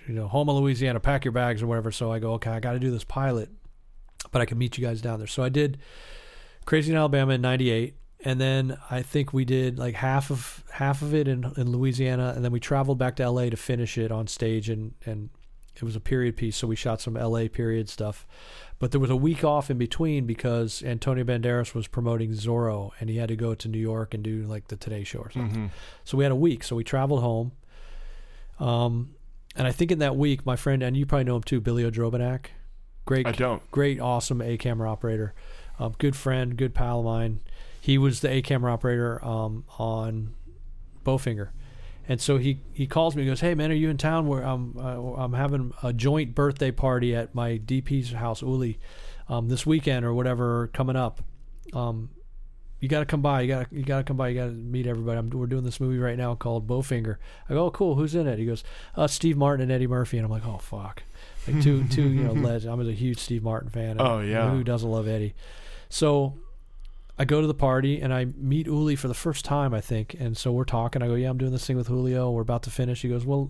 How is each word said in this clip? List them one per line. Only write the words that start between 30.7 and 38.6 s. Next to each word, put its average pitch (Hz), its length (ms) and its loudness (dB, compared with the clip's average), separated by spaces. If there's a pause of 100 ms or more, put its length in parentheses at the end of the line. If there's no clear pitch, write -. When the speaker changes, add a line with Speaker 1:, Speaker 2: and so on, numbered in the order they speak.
Speaker 1:
and 127 140 0
you 143 80 2
probably 139 200 4
know 123 120 2
him 117 60 -2
too, 123 180 2
Billy 120 220 2
O'Drobanak. 117 640 0 (580)
Great, 131 220 2
Speaker 2:
I 117 40 2
don't. 117 400 0
Speaker 1:
great, 139 280 4
awesome 120 420 0
A 117 160 0
camera 113 340 0
operator. 110 420 -2 (460)
Um, 113 180 -2
good 143 180 2
friend, 127 420 0
good 127 160 0
pal 120 260 4
of 117 60 0
mine. 113 360 0 (380)
He 139 180 4
was 135 240 4
the 143 80 2
A 131 120 2
camera 123 320 2